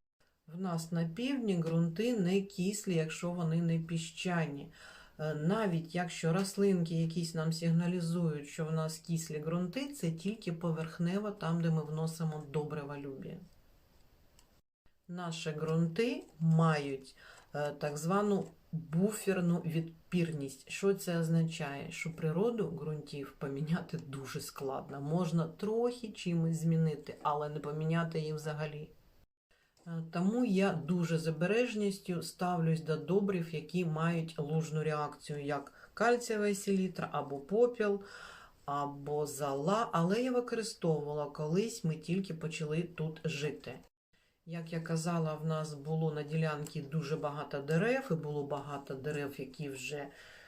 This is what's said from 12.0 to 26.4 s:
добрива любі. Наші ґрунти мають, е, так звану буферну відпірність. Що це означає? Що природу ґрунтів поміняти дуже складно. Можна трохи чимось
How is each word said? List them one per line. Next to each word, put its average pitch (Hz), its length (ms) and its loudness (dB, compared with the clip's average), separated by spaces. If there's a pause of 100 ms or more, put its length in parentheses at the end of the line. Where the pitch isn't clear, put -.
добрива 147 460 -4
любі. 143 400 -8 (1700)
Наші 175 380 -4
ґрунти 160 760 2 (160)
мають, 160 760 4 (400)
е, 147 160 0
так 147 260 -2
звану 190 500 2 (240)
буферну 175 960 2
відпірність. 160 1040 -2
Що 196 220 2
це 180 260 0
означає? 160 720 2
Що - 240 -6
природу 190 520 2
ґрунтів 143 720 -6
поміняти 147 580 -2 (100)
дуже 135 340 -8
складно. 139 600 -6
Можна 165 460 2
трохи 233 600 0
чимось 165 480 0